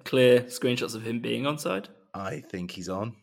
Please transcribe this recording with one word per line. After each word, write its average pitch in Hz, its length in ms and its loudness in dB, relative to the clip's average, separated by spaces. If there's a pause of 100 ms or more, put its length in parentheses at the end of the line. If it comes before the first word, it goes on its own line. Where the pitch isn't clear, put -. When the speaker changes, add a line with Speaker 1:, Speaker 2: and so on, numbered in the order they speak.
Speaker 1:
clear 123 380 6
screenshots 123 520 -2
of 110 80 -10
him 113 180 -4
being 120 240 -4
onside? 147 420 -2 (260)
Speaker 2:
I 95 280 -8
think 90 320 -8
he's 87 160 -10
on. 101 340 -4